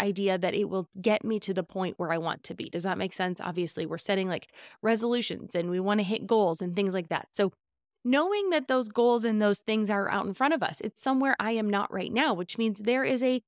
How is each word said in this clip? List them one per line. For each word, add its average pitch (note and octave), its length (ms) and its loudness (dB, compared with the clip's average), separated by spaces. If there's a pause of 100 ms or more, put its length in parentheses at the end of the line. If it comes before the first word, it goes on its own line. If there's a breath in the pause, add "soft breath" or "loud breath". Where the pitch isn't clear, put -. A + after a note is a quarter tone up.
idea G3 380 2
that F3 160 0
it G3 120 0
will F#3 220 -4 (100)
get G#3+ 240 2
me A3 180 -2
to G3 120 -4
the F3+ 100 0
point F#3 360 -6
where E3+ 120 -2
I E3 60 0
want E3 280 -4
to E3+ 100 -10
be. - 140 -10
Does E3+ 140 -4
that F#3+ 140 -2
make F#3+ 160 -4
sense? F3+ 260 -2
Obviously, E3+ 460 -4
we're E3 140 -6
setting, F#3+ 280 0
like, F3 200 -4 (340 loud breath)
resolutions A3+ 720 0
and F3 160 -2
we F3+ 100 -2
wanna G3+ 220 2
hit G3 240 -2
goals G3 340 2
and F3 160 -4
things F#3+ 200 0
like F3 140 -4
that. - 240 -4
So G3 180 2 (560)
knowing F#4 440 2
that D4+ 160 2
those B3+ 200 2
goals A#3+ 380 2
and A3 160 2
those G#3 160 4
things A3 320 0
are G3+ 220 0
out G3 160 -2
in G3 80 -4
front C#4+ 180 2
of C4+ 80 0
us, - 200 -4
it's - 200 -8
somewhere C4 380 2
I A3 140 -2
am A3 140 0
not G3+ 240 0
right F#3+ 220 -6
now, B3+ 220 2
which F3 200 -6
means A3 260 0
there B3 220 2
is C4 200 0
a B3+ 240 2